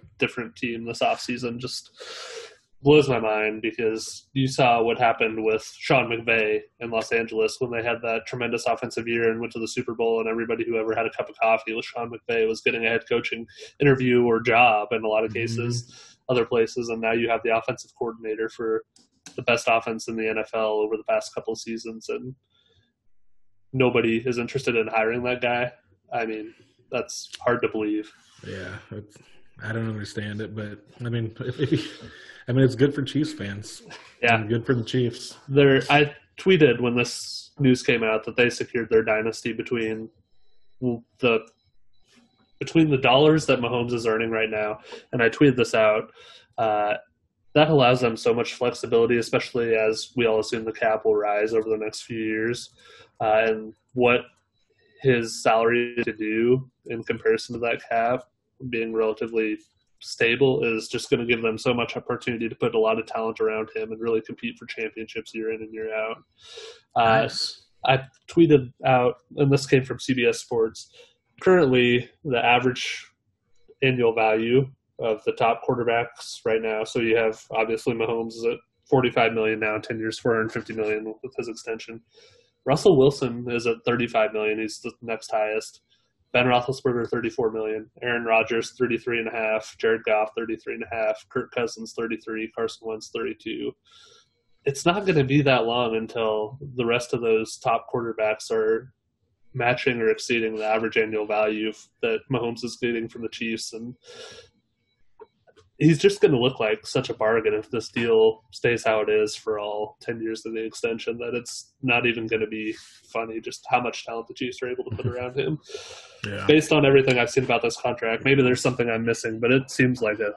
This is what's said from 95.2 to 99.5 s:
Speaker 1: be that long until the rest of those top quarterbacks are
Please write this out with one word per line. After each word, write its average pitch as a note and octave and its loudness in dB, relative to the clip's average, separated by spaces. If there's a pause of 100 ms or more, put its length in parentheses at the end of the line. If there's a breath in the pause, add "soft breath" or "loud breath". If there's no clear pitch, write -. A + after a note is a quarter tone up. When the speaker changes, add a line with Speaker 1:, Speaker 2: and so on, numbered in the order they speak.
Speaker 1:
be C#3 4
that B2+ 4
long A#2 0
until A2 -2 (200)
the B2 0
rest A#2+ 0
of B2 -2
those A2+ 0
top A#2 -2
quarterbacks A2 -4
are A2 0 (600)